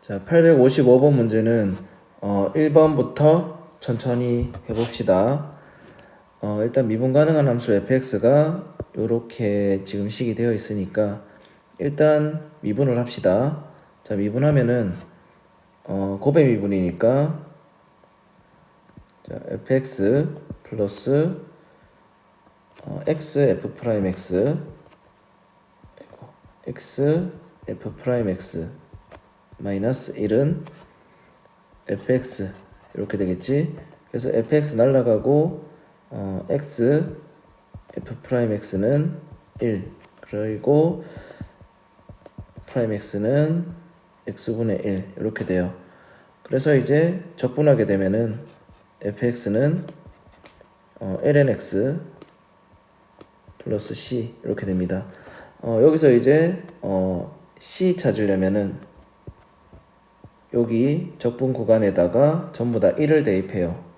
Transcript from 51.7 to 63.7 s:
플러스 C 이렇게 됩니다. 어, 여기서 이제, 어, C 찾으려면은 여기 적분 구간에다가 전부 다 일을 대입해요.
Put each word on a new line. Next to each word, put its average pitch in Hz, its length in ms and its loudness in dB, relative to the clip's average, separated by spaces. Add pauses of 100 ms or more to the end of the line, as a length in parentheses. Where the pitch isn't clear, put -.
플러스 - 340 -6
C 117 500 -8
이렇게 98 220 -4
됩니다. 92 400 -2 (540)
어, 113 240 -2
여기서 156 280 6
이제, 156 520 4 (180)
어, 95 580 -4 (200)
C 185 360 0
찾으려면은 98 960 0 (1600)
여기 120 640 0
적분 127 360 -2
구간에다가 110 960 2
전부 120 300 -2
다 - 80 4
일을 151 340 2
대입해요. 92 640 -2 (120)